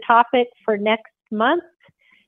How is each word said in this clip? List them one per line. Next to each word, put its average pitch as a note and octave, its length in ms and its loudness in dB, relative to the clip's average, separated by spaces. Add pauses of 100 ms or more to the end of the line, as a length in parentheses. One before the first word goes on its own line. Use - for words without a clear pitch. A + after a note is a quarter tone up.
topic A#3+ 420 2 (160)
for A3 140 -2
next G#3+ 340 -4 (180)
month. C4 340 -2 (640)